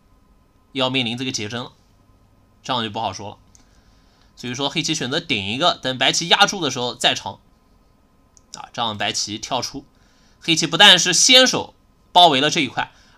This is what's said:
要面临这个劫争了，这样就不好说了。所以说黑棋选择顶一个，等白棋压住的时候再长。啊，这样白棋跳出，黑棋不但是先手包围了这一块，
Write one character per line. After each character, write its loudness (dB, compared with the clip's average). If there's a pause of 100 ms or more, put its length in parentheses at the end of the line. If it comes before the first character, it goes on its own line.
(720)
要 -2
面 -2
临 -6
这 -8
个 -8
劫 -8
争 -10
了， -18 (920)
这 -8
样 -2
就 -6
不 -8
好 -4
说 -14
了。 -20 (960)
所 -12
以 -6
说 -4
黑 -4
棋 -2
选 -6
择 -2
顶 -4
一 -4
个， 0
等 -8
白 2
棋 -4
压 4
住 -4
的 -2
时 -8
候 -6
再 0
长。 -10 (1120)
啊， -18
这 -8
样 -6
白 -4
棋 -6
跳 -6
出， -10 (560)
黑 0
棋 -2
不 -2
但 10
是 0
先 6
手 -4 (360)
包 8
围 2
了 2
这 -2
一 0
块， -8 (280)